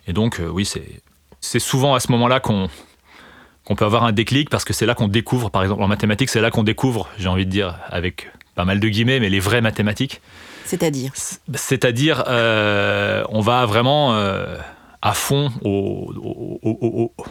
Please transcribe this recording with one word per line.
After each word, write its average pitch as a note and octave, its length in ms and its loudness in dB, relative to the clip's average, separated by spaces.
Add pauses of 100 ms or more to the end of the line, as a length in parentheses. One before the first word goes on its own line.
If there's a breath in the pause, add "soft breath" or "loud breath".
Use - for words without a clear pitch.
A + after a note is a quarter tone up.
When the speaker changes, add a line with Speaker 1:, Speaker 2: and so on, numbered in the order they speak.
Speaker 1:
Et - 40 -6
donc, G#2+ 280 -2
euh, E2+ 80 -4
oui, F2 180 -2
c'est, C#2+ 380 -10 (360)
c'est - 200 -4
souvent C3+ 340 2
à B2 60 4
ce - 140 0
moment-là A#2+ 260 4
qu'on, G2 280 0 (960 loud breath)
qu'on G#2 120 -2
peut G#2+ 100 2
avoir G#2+ 180 4
un A#2 80 4
déclic A#2 380 0
parce - 160 -2
que - 80 -4
c'est G#2+ 140 0
là A#2 80 2
qu'on A2 120 0
découvre, A2+ 440 0
par F#2+ 100 0
exemple G2+ 220 0
en F#2+ 40 2
mathématiques, G#2 420 0
c'est A2+ 120 0
là A2+ 80 2
qu'on A#2 140 0
découvre, A2 460 0 (100)
j'ai F#2 80 -2
envie F#2 180 2
de F#2+ 60 -2
dire, F#2+ 260 -2 (120)
avec F2+ 420 -6 (240)
pas G2+ 100 -2
mal G2 140 2
de A2 100 2
guillemets, A#2 300 2
mais G#2 100 2
les G2 100 2
vraies G#2+ 220 2
mathématiques. G#2+ 580 -2 (460 loud breath)
Speaker 2:
C'est-à-dire ? D3 480 -2
Speaker 1:
C-, - 240 -10 (160)
c'est-à-dire, C3 760 0
euh, G#2 1000 2
on G#2+ 100 0
va A#2+ 280 4
vraiment, B2 480 4
euh, F#2+ 420 -2 (440 loud breath)
à G#2 120 2
fond C#3 380 0 (100)
au, G2 540 -2
au, - 460 -8
au, A2+ 200 0
au, A#2 360 0
au, - 140 -14